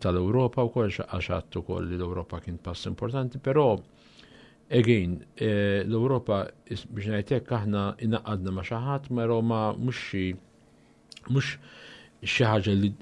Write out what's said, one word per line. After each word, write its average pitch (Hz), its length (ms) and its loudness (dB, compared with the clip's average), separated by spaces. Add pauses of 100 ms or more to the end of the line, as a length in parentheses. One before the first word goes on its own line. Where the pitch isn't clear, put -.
tal-Ewropa 113 640 2
wkoll 113 280 0
xa-, - 200 -8
għax 90 200 -4
għadt 90 280 -4
ukoll 90 280 -4
li 87 80 -4
l-Ewropa 87 460 -6
kien 87 180 -8
pass 87 280 -8
importanti, 123 520 -4
però 135 300 4 (960)
again, 107 500 4 (140)
eh, 101 520 2
l-Ewropa 113 580 2 (220)
is-, - 200 -8
biex 104 280 -6
ngħid 104 240 0
hekk 120 200 -2
aħna 104 280 0 (200)
inaqqadna 104 480 -2
ma' 92 120 -4
xi - 200 -4
ħadd, 139 280 -4
ma 117 160 0
Roma 113 320 2 (120)
mhux 120 360 -4
xi, 95 160 -2 (1040)
mhux 131 260 0 (680)
xi 120 220 2
ħaġa 104 260 4
li, 101 160 4 (120)